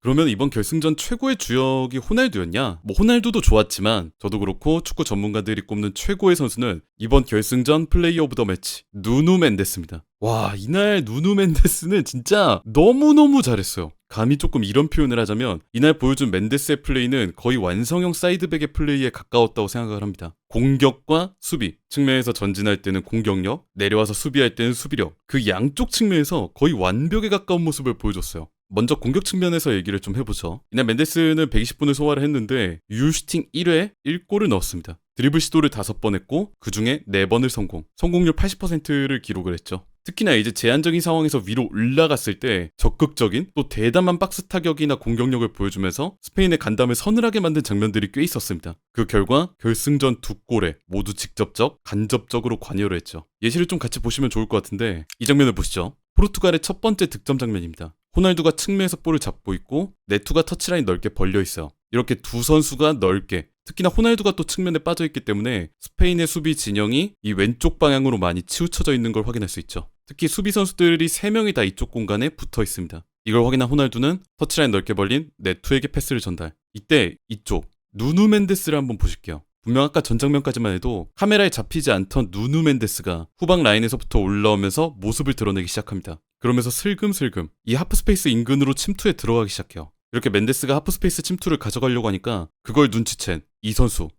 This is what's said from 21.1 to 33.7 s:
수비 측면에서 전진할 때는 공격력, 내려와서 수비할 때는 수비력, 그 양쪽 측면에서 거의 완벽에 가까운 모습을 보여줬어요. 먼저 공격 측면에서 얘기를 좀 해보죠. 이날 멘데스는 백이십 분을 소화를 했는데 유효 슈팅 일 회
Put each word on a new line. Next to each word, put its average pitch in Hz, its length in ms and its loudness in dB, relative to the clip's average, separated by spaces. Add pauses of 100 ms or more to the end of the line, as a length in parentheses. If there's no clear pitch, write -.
수비 117 360 -6 (140)
측면에서 131 440 0
전진할 101 480 -2
때는 95 220 -4
공격력, 104 720 -2
내려와서 104 380 0
수비할 131 420 0
때는 120 180 -2
수비력, 110 420 -6 (120)
그 123 200 -2
양쪽 123 440 -2
측면에서 165 640 0
거의 156 180 2
완벽에 143 560 0
가까운 185 340 0
모습을 139 360 -2
보여줬어요. 90 500 -6 (240)
먼저 120 220 2
공격 147 300 -2
측면에서 170 500 0
얘기를 98 240 -2
좀 98 160 -6
해보죠. 107 460 -6 (100)
이날 120 140 0
멘데스는 156 640 0
백이십 - 280 0
분을 143 160 0
소화를 143 300 0
했는데 113 560 -2 (100)
유효 127 220 2
슈팅 - 400 -4
일 170 160 -2
회 175 240 2 (120)